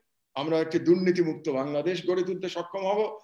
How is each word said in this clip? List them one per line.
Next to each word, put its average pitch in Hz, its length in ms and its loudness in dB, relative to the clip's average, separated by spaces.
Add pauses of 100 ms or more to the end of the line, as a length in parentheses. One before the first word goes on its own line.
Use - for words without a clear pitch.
(340)
আমরা 160 260 0
একটি 160 200 0
দুর্নীতিমুক্ত 170 720 2
বাংলাদেশ 147 580 -2
গড়ে 180 160 2
তুলতে 180 260 -4
সক্ষম 175 300 -8
হব 202 440 -2